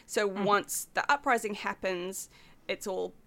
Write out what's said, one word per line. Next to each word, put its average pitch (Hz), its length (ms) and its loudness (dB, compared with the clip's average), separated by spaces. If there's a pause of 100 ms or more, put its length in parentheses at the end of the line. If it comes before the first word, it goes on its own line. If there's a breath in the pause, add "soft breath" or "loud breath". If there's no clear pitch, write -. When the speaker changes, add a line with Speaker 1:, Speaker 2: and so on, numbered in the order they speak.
Speaker 1:
So 214 200 0
Speaker 2:
Mm-hmm. 196 160 -2
Speaker 1:
once 202 520 2
the - 160 0
uprising 233 420 2
happens, 190 800 -6 (360 soft breath)
it's 196 200 -6
all 185 260 -4 (140)